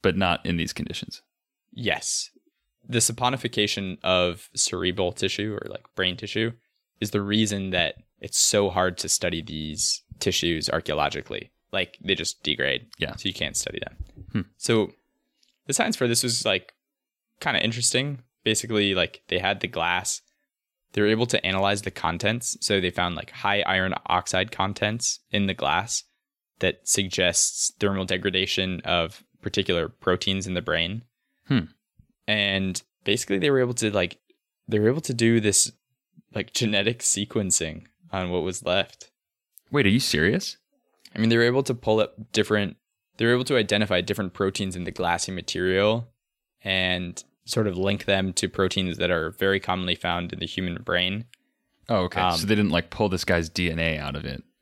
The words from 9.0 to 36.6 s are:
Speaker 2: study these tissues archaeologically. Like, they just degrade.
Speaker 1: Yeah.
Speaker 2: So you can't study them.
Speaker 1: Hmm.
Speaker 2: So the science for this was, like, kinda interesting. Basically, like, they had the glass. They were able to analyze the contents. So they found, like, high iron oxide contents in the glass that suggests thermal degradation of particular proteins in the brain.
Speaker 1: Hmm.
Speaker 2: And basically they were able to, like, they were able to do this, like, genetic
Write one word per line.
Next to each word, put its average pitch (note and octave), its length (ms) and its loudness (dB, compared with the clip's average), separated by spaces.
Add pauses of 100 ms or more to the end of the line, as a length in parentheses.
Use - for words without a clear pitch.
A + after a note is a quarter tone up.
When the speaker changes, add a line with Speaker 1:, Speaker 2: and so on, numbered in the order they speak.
Speaker 2:
study E2+ 320 0
these D2+ 600 -4 (180)
tissues E2+ 500 0
archaeologically. D2 840 -2 (200)
Like, F#2+ 320 -4
they F#2 120 2
just - 280 -6
degrade. C2+ 440 -2 (100)
Speaker 1:
Yeah. - 180 -4
Speaker 2:
So - 120 -6
you F#2 60 -2
can't - 240 -4
study - 220 -6
them. - 180 -10 (340)
Speaker 1:
Hmm. G2 100 -4 (160)
Speaker 2:
So A2 340 0 (760)
the C#3 60 -4
science A3+ 220 0
for B2 120 0
this A#2+ 160 2
was, A#2+ 220 -2
like, F#2+ 280 0 (680)
kinda C3 240 0
interesting. B2 600 -2 (200)
Basically, G#2+ 520 0
like, E2+ 320 -2
they F#2 120 0
had F#2+ 220 0
the G2+ 60 -4
glass. F2 540 -2 (680)
They G#2 100 0
were G#2 60 4
able A2 200 2
to - 180 0
analyze G2 360 2
the G2+ 100 -6
contents. G#2 680 -2
So G2+ 180 2
they F2+ 120 0
found, F2 240 0
like, - 160 -12
high G2+ 300 0
iron F#2+ 340 2 (100)
oxide F#2 460 0
contents G2+ 680 -2 (100)
in G2+ 160 2
the F#2+ 80 2
glass E2+ 480 0 (560)
that - 280 0
suggests - 920 0
thermal G2 260 2
degradation F#2 760 0
of E2+ 420 -2 (180)
particular F2 480 0
proteins F#2+ 580 -2
in F#2 60 -4
the F2 80 -2
brain. E2+ 420 -2 (440)
Speaker 1:
Hmm. B2+ 140 2 (680)
Speaker 2:
And G2 540 0 (220)
basically A#2 360 0
they D#3 100 2
were C3+ 100 4
able B2 160 2
to, A2 160 0
like, F2+ 280 0 (480)
they G#2+ 120 2
were G#2+ 80 4
able D3 140 2
to C3+ 120 -4
do A#2 260 4
this, G#2 320 2 (600)
like, - 200 -6
genetic G#2+ 460 0